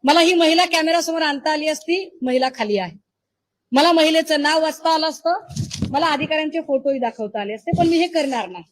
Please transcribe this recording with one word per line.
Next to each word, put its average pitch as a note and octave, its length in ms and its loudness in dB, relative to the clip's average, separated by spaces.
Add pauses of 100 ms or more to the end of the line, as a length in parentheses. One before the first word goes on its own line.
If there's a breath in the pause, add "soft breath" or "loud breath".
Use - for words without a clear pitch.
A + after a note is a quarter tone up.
मला D4 160 4
ही E4+ 140 4
महिला E4+ 320 4
कॅमेरा E4 360 0
समोर E4 200 -4
आणता D4 300 -2
आली D4+ 160 -2
असती. E4+ 540 -4
महिला B3+ 340 0
खाली G#3 220 -2
आहे, F3+ 200 -6 (760)
मला D4 200 4
महिलेचं D#4+ 500 2
नाव D#4 200 2
वाचता D#4+ 320 0
आलं D#4+ 160 0
असतं, D#4+ 240 -4 (560)
मला D4+ 180 0
अधिकाऱ्यांचे D#4 540 -2
फोटोही C#4 380 -2
दाखवता A3+ 420 -6
आले G3+ 120 -8
असते, A3 260 -8
पण E4+ 80 4
मी E4 100 2
हे E4+ 100 2
करणार C4+ 420 -4
नाही. F3+ 220 -16